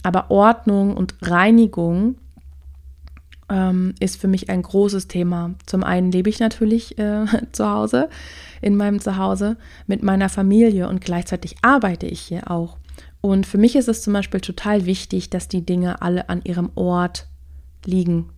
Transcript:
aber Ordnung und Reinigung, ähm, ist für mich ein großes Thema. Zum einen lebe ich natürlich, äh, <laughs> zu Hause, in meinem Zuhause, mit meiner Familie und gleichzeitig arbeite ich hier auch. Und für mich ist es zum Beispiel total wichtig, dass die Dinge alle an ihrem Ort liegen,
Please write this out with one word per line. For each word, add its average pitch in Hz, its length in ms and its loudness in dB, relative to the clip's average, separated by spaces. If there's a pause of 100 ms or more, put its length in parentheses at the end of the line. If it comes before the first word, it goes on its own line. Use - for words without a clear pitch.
aber 185 280 0
Ordnung 202 640 4
und 185 260 -2
Reinigung, 190 920 4 (1300)
ähm, 185 500 0
ist 190 200 -2
für 196 100 0
mich 190 200 0
ein 185 120 -2
großes 196 480 0
Thema. 175 460 -2 (100)
Zum 190 180 0
einen 180 280 2
lebe 185 180 2
ich 214 100 -2
natürlich, 226 580 0
äh, 208 280 -2 (120)
<laughs> 233 140 -6
zu 208 180 -2
Hause, 220 400 0 (520)
in 202 160 2
meinem 202 240 0
Zuhause, 190 560 -2 (300)
mit 196 160 -2
meiner 190 260 2
Familie 196 580 4
und 185 140 -4
gleichzeitig 175 600 -6
arbeite 220 440 2
ich - 160 -8
hier - 280 -8
auch. 170 280 -6 (420)
Und 196 260 2
für - 120 -4
mich 233 180 6
ist 240 140 2
es 220 120 -2
zum 208 120 -2
Beispiel 196 260 -2
total 196 460 -2
wichtig, 180 440 -4
dass 180 180 -6
die 175 180 -6
Dinge 180 360 -2
alle 180 280 -2
an 175 140 -4
ihrem 175 320 -4
Ort 180 520 -2 (580)
liegen, 175 520 -2